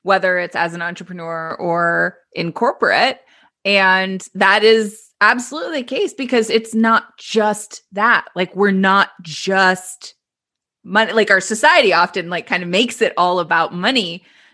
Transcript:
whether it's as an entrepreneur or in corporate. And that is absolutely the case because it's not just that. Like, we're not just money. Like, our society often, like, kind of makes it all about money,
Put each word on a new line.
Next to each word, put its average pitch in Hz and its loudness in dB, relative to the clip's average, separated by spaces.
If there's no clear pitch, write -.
whether 190 2
it's 175 -6
as 170 -2
an 175 -8
entrepreneur 170 -10
or 170 0
in 170 -6
corporate. 233 0
And 190 0
that 202 4
is 220 2
absolutely 254 -2
the 240 -16
case 359 -4
because 247 -2
it's 226 -2
not 226 0
just - -2
that. 208 0
Like, 180 -4
we're 196 2
not 190 2
just 185 -2
money. 202 0
Like, 220 2
our 190 4
society 247 2
often, 170 0
like, 175 -8
kind 180 -4
of 175 -8
makes 220 -2
it 202 0
all 180 2
about 165 0
money, 180 -4